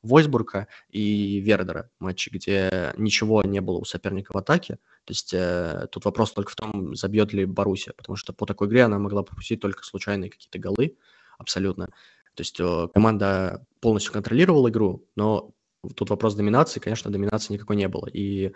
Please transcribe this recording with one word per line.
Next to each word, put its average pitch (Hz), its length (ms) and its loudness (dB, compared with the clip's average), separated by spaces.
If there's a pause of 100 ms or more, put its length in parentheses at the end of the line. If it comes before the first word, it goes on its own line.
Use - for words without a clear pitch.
Вольсбурга 120 640 4 (220)
и 104 500 0
Вердера, 95 580 0
матчи, 92 320 -6
где 95 640 -2
ничего 107 460 2
не 98 180 0
было 95 180 -2
у - 60 -6
соперника 98 480 -6
в 95 60 -2
атаке. 160 360 0 (300)
То - 80 -14
есть, - 220 -8
э, 87 560 -2
тут - 140 -10
вопрос 104 280 0
только 101 200 -6
в - 40 -14
том, 101 380 -6
забьет 104 380 0
ли 98 140 0
Боруссия, 95 500 -2
потому - 200 -12
что - 160 -12
по - 140 -6
такой 101 220 -2
игре 120 160 6
она 104 140 2
могла 101 260 -2
пропустить - 360 -8
только 98 240 -4
случайные 95 460 -6
какие-то - 280 -16
голы, 98 380 -2 (420)
абсолютно. 92 480 -4 (480)
То - 80 -12
есть, - 180 -8
э, 85 340 0
команда 98 720 2 (140)
полностью 110 320 0
контролировала 131 580 4
игру, 110 340 0 (120)
но 104 360 0 (440)
тут - 140 -2
вопрос 104 260 0
доминации, 107 440 2
конечно, 110 300 -6
доминации 101 440 -2
никакой 104 220 -4
не 98 120 2
было. - 240 -6
И 98 440 -4